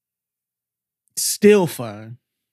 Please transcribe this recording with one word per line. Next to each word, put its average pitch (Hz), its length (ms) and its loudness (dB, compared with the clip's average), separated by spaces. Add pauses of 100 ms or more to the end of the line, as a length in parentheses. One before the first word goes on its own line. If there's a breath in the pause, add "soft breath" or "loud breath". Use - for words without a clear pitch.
(1160)
still 202 520 2
fine. 113 500 -12 (360)